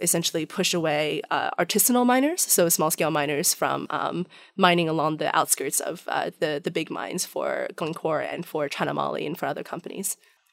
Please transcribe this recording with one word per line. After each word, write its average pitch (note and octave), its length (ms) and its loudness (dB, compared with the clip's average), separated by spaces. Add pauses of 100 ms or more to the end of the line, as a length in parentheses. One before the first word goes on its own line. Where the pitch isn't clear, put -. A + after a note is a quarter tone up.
essentially E3+ 420 0
push - 300 -2
away, D#3 560 0
uh, - 260 0
artisanal B3 480 4
miners, C4 380 4
so - 260 4
small E3 220 2
scale D#3+ 180 0
miners, D3+ 460 2
from, C#3 340 0
um, E3 380 -2 (280)
mining F3 320 4
along D#3 300 0
the D#3+ 180 0
outskirts D3 440 0
of, - 280 -6
uh, - 220 -2 (100)
the, D3+ 240 -2
the F3 60 -2
big E3 220 -4
mines - 340 -4
for B2+ 500 -4
Glencore D#3+ 460 -2
and C3 240 -6
for D3 240 -2
China D3 240 -2
Moly C#3+ 320 -2
and D3+ 100 -6
for - 120 -4
other D3 160 -6
companies. - 520 -8 (380)